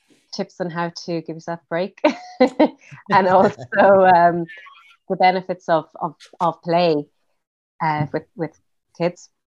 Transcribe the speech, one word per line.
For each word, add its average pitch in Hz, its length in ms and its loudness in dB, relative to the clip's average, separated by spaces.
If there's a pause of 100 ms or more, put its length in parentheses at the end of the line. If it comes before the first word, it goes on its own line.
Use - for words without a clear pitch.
(320)
tips - 300 -12
on 180 80 -8
how 170 220 -8 (140)
to 170 160 -8
give 160 160 -14
yourself 165 240 -12
a - 60 -20
break 180 320 -8 (220)
<laughs> - 180 -20 (720)
and 196 180 2
also, 196 300 2 (240)
um, 175 640 4 (640)
the 190 60 -4
benefits 185 520 -2
of, 160 220 -2 (100)
of, 160 160 -10 (240)
of 165 220 -4
play, 165 460 0 (720)
uh, 151 320 -4
with, 156 220 -8
with 156 240 -10 (360)
kids. 175 340 -6 (200)